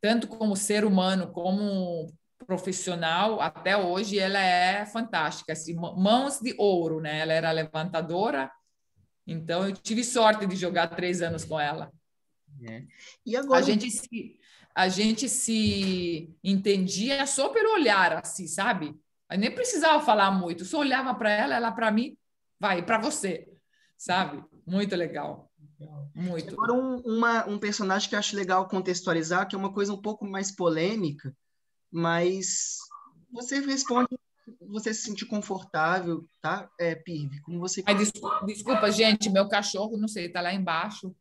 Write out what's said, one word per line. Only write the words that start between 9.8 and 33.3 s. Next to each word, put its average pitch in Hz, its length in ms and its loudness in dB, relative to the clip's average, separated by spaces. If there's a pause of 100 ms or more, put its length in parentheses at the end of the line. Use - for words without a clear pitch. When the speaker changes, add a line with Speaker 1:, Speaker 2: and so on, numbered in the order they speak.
Speaker 1:
sorte 214 420 4
de 190 120 0
jogar 170 320 0
três 180 340 -2
anos 165 220 -4
com 156 140 -4
ela. 151 340 -4 (760)
Speaker 2:
É. 113 140 -12 (420)
E 226 120 -4
agora 269 240 4
Speaker 1:
A - 20 4
gente 208 260 2
se, - 520 -8 (340)
a 185 140 4
gente 220 400 0
se 190 1120 0
entendia 202 840 2
só 277 260 0
pelo 440 240 4
olhar, 202 400 6
assim, 170 340 -8
sabe? 196 440 -2 (380)
Eu 180 80 -2
nem 226 160 0
precisava 320 500 2
falar 202 280 6
muito, 175 320 -2
só 302 160 -2
olhava 262 340 0
pra 214 160 0
ela, 233 240 0
ela 233 160 0
pra 220 220 0
mim, 247 260 0 (400)
"Vai, 180 260 0
pra 226 140 2
você", 208 500 -4 (480)
sabe? 160 480 -2 (220)
Muito 196 300 0
legal. 147 520 -6 (300)
Speaker 2:
Legal. 151 360 -14
Speaker 1:
Muito. 175 400 -6
Speaker 2:
Agora, - 180 0
um, 254 300 0
uma, 233 460 2
um 208 100 -4
personagem 202 500 0
que 226 80 -2
eu - 20 2
acho 208 180 -2
legal 185 320 2
contextualizar, 180 800 0
que 196 80 -8
é 196 40 -4
uma 196 140 -4
coisa 202 200 -2
um 196 100 -8
pouco 208 240 -6
mais 196 240 -4
polêmica, 165 840 -2 (600)
mas 175 840 0 (520)